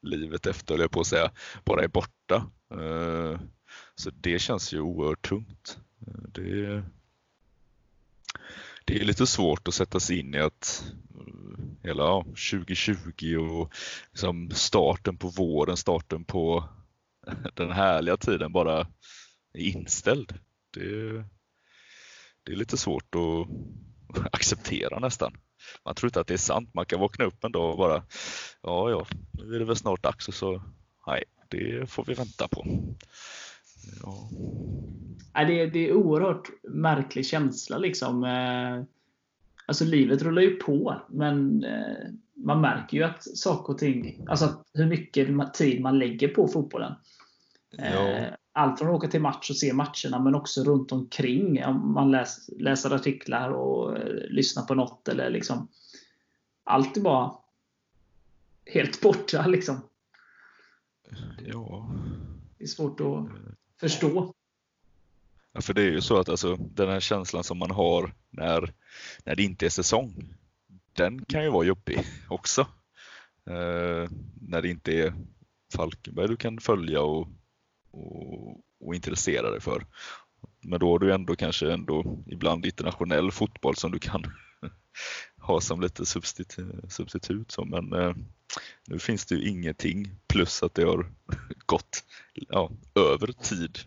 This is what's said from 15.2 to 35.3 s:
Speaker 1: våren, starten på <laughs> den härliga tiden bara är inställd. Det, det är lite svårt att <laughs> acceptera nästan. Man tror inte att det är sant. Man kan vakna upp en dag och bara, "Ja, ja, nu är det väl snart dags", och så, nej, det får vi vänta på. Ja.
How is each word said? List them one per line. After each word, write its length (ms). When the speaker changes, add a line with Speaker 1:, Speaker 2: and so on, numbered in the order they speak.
Speaker 1:
våren, 500
starten 480
på 380
<laughs> 440
den 180
härliga 460
tiden 340
bara 280
är 80
inställd. 580
Det, 380
det 60
är 40
lite 220
svårt 380
att 320
<laughs> 80
acceptera 680
nästan. 380
Man 100
tror 120
inte 140
att 60
det 60
är 40
sant. 360
Man 120
kan 140
vakna 260
upp 180
en 80
dag 200
och 60
bara, 260
"Ja, 280
ja, 160
nu 240
är 40
det 60
väl 100
snart 280
dags", 240
och 60
så, 300
nej, 160
det 400
får 160
vi 80
vänta 340
på. 180
Ja. 260